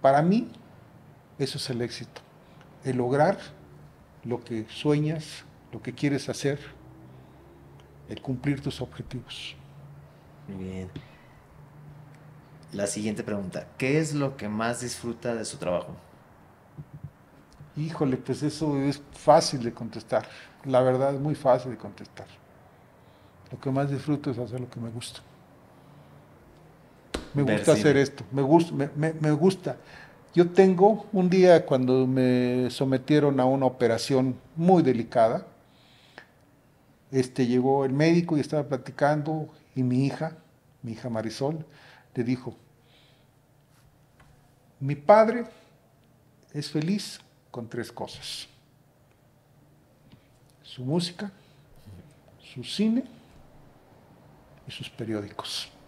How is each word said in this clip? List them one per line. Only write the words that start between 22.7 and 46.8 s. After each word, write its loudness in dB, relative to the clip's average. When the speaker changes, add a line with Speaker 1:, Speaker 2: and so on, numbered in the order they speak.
Speaker 1:
Lo -14
que -6
más 0
disfruto -4
es -6
hacer -8
lo -10
que -14
me -10
gusta. -14
Me 2
gusta 2
Speaker 2:
Ver -2
cine. 6
Speaker 1:
hacer 6
esto, 0
me -2
gust-, 6
me, -2
me, -2
me 0
gusta. 2
Yo 6
tengo, 6
un 2
día 8
cuando 2
me 2
sometieron 2
a 4
una 2
operación 2
muy 6
delicada, 2
este, 0
llegó 2
el 0
médico 2
y 2
estaba -2
platicando, -2
y -2
mi 2
hija, -6
mi -10
hija -10
Marisol, -4
le -2
dijo, -4
"Mi -2
padre 6
es -8
feliz -4